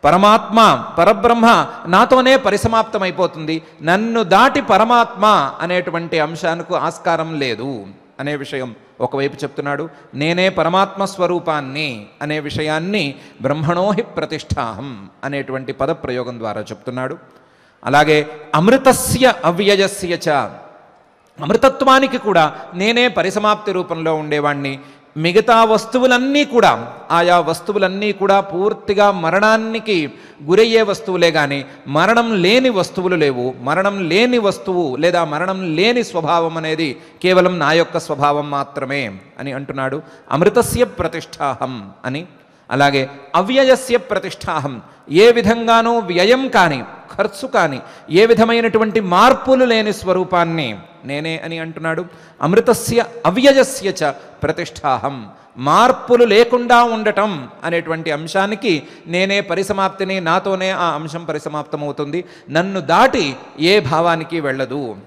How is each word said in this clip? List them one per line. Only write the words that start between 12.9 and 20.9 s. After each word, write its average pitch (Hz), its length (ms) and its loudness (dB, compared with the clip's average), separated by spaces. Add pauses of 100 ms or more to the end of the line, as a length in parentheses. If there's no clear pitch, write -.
"బ్రహ్మణో 160 480 0
హి 214 120 -2
ప్రతిష్ఠాహం" 127 1080 -8 (140)
అనేటువంటి 135 480 -6
పదప్రయోగం 127 680 -6
ద్వారా 107 220 -6
చెప్తున్నాడు. 123 580 -10 (680)
అలాగే 151 460 2 (240)
"అమృతస్య 247 760 4 (120)
అవ్యయస్య 185 720 0 (100)
చ", - 0 - (1120)